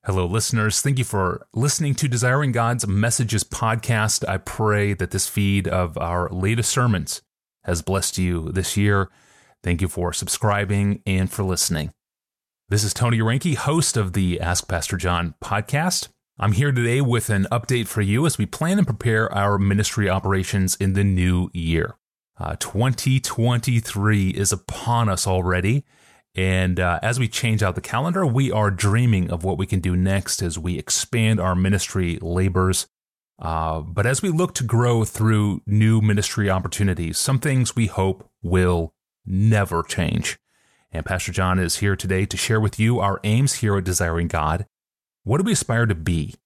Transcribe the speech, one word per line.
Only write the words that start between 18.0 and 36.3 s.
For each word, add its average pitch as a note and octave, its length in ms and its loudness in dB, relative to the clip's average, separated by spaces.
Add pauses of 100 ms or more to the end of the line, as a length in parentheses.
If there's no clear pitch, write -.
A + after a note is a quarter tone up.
you G#2 240 2
as D3+ 120 0
we G#2+ 80 0
plan F3+ 340 0
and F3 60 4
prepare A2 480 0
our G2+ 240 2
ministry G2+ 520 2
operations F#2+ 680 0
in F#2+ 200 0
the G2+ 100 4
new F2+ 480 2
year. E2 420 0 (420)
Uh, D#2+ 220 -6
twenty B2+ 600 0
twenty-three A2 1120 0
is - 200 -2
upon A#2 560 -2
us F#2 180 -2
already, F#2 600 0 (500)
and, F#2 440 0
uh, F2 240 0
as A#2+ 160 -2
we A#2+ 80 0
change A2 340 -2
out F#2 140 0
the - 40 -4
calendar, E3+ 460 -2
we C3+ 260 0
are G#2 200 2
dreaming G2+ 580 2
of F2 140 -4
what F#2 160 -2
we G2 80 -2
can F#2+ 120 0
do F2+ 160 0
next F#2+ 460 0
as E2+ 160 -4
we E2+ 220 -4
expand A2 600 0
our F#2 140 0
ministry F#2 720 0
labors. F#2 640 0 (500)
Uh, D#2+ 440 -4
but F2+ 260 -2
as C3+ 160 0
we G3 60 0
look F3 260 0
to C3 80 -2
grow A#2 420 2
through G#2+ 600 0
new A2 340 4
ministry G#2 480 2